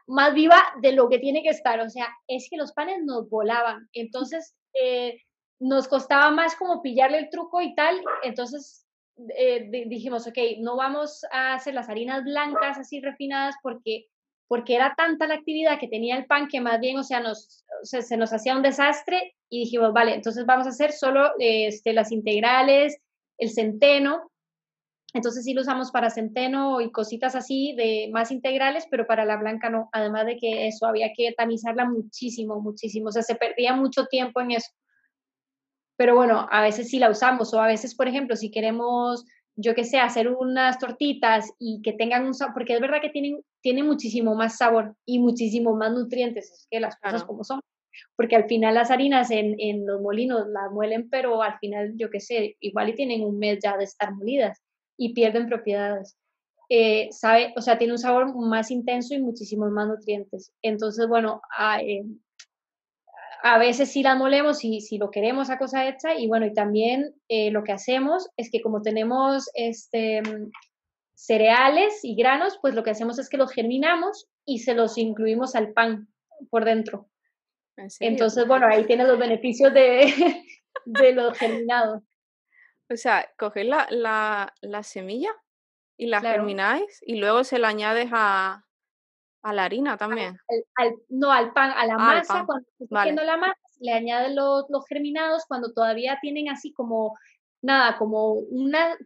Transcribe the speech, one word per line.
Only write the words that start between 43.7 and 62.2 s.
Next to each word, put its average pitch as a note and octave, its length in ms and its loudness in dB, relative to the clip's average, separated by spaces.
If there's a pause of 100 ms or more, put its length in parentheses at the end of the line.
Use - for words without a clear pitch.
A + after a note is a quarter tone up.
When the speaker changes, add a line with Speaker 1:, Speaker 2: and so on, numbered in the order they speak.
Speaker 1:
muchísimo A3+ 480 0
más A3 220 -2
sabor A3+ 380 2 (100)
y B3 140 0
muchísimo A#3 560 2
más A3 180 -2
nutrientes, A#3+ 580 -4
es - 180 -20
que A3+ 100 -6
las A3+ 180 -6
cosas G3 240 -6
Speaker 2:
Claro. F3 60 -16
Speaker 1:
como G#3 160 -12
son. C4+ 180 -10 (540)
Porque A3+ 200 2
al G#3+ 100 6
final A3 300 2
las A#3 160 4
harinas B3+ 400 2
en, G#3+ 260 0
en G#3 300 -4
los G3 140 -2
molinos A3 480 -2
las G3 220 -6
muelen, A3 380 -4
pero B3 320 0
al G#3 180 -2
final, G#3 360 -6
yo A3 160 -6
qué G3+ 80 -8
sé, G#3+ 400 -4
igual G#3 300 -2
y A3+ 60 -4
tienen A#3+ 280 -2
un G#3 160 -4
mes G#3 240 0
ya G3+ 140 0
de G3 80 -2
estar G3+ 280 -6
molidas G#3 480 -2 (380)
y A#3 140 -4
pierden A#3 340 2
propiedades. G3+ 680 -4 (540)
Eh, A3 420 4
sabe, A#3 460 4
o A#3+ 40 -6
sea, A#3 160 2
tiene A#3 160 2
un A#3+ 60 -4
sabor B3+ 360 0
más A3+ 360 0
intenso B3 440 -4
y C#4 60 -2
muchísimos G#3+ 500 -4
más G#3 160 -2
nutrientes. G#3 640 -8 (100)
Entonces, A3 460 -2
bueno, A3+ 340 0 (140)
a, G#3+ 260 0
eh, G#3 220 -6 (1400)